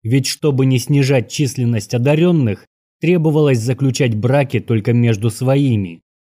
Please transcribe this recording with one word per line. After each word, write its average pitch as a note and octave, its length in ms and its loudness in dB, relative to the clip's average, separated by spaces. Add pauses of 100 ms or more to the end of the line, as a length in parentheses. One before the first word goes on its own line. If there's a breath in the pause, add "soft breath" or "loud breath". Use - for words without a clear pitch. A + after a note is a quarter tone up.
Ведь B2+ 240 0
чтобы C3+ 380 -2
не C3 140 2
снижать C3+ 520 0
численность A#2+ 600 -2
одаренных, C#3+ 720 0 (340)
требовалось D#3 600 2
заключать B2 560 -2
браки A#2+ 440 0
только A2+ 340 -2
между A#2 360 0
своими. A#2+ 720 -2 (380)